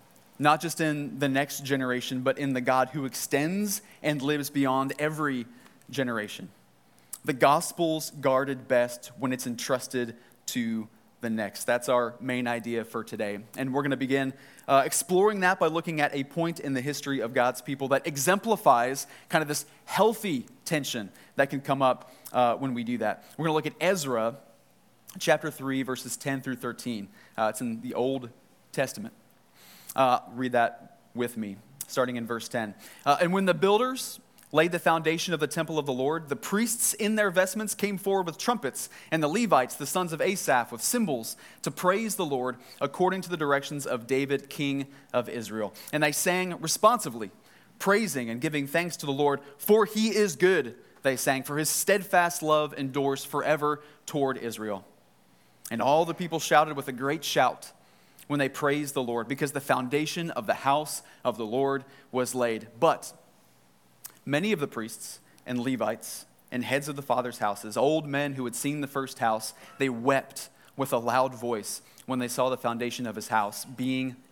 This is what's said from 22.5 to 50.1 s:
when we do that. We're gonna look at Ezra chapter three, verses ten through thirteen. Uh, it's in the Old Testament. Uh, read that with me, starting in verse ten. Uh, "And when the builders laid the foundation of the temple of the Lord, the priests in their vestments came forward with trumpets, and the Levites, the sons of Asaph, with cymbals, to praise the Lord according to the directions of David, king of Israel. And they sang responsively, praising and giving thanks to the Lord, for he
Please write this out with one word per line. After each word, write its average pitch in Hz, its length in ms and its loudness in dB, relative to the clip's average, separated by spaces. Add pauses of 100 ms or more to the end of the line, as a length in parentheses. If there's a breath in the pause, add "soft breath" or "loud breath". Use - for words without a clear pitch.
when 131 200 -4
we 120 80 -4
do 117 160 -4
that. 107 240 -2 (140 loud breath)
We're 151 80 -2
gonna 156 100 2
look 151 100 0
at 143 160 -6
Ezra 139 540 0 (840)
chapter 156 320 2
three, 135 320 -2
verses 127 360 -6
ten 135 240 -4
through 131 160 -6
thirteen. 117 500 -6 (280 loud breath)
Uh, 110 140 2
it's 107 120 -4
in 113 200 -4
the 123 140 -6
Old 127 340 -2 (420)
Testament. 123 440 -4 (800 loud breath)
Uh, 127 240 4 (140)
read 127 180 -4
that - 480 0 (160)
with 120 220 -4
me, 101 200 -6 (300)
starting 127 300 0
in 113 100 -6
verse 113 200 -6
ten. 110 280 -4 (280 loud breath)
Uh, 143 160 4
"And 175 140 4
when 196 120 2
the 180 100 6
builders 214 640 2 (320)
laid 160 200 4
the 175 80 -2
foundation 165 540 2
of 151 60 0
the 151 80 0
temple 160 300 -4
of 143 80 0
the 139 80 0
Lord, 147 360 -2
the 139 60 -4
priests - 580 0
in 214 220 0
their 208 140 4
vestments 190 460 0
came 202 220 -2
forward 196 280 0
with 160 120 -6
trumpets, - 520 -2 (220 loud breath)
and 160 100 2
the 151 60 4
Levites, 160 480 4
the 147 100 -6
sons 175 280 -2
of 156 80 -2
Asaph, 151 500 2
with 117 100 -10
cymbals, 151 540 0 (260 loud breath)
to 160 100 -4
praise 202 440 2
the 185 100 -2
Lord 127 320 -2 (220 loud breath)
according 180 420 2
to 170 80 -10
the 175 80 -4
directions 143 480 0
of 120 220 -4
David, 135 420 0
king 139 380 -4 (260 loud breath)
of 120 140 0
Israel. 107 460 -6 (180 loud breath)
And 151 120 2
they 151 80 4
sang 180 500 -2
responsively, 151 720 2 (480 soft breath)
praising 143 500 2
and 120 100 -4
giving 147 280 -2
thanks 170 300 -2
to - 80 -10
the 143 60 0
Lord, 139 280 2 (180 loud breath)
for 214 280 6
he 214 300 0